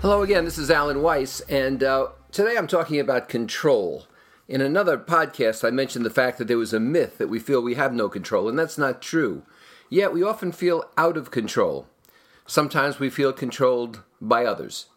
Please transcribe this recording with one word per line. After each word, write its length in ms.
Hello 100
again, 220
this 140
is 120
Alan 300
Weiss, 480
and, 340
uh, 260
today 260
I'm 80
talking 340
about 300
control. 760
In 140
another 380
podcast, 680
I 40
mentioned 340
the 60
fact 260
that 120
there 100
was 160
a 40
myth 380
that 140
we 80
feel 240
we 140
have 180
no 160
control, 360
and 120
that's 180
not 240
true. 420
Yet 240
we 100
often 300
feel 320
out 180
of 140
control. 560
Sometimes 520
we 100
feel 240
controlled 720
by 240
others. 400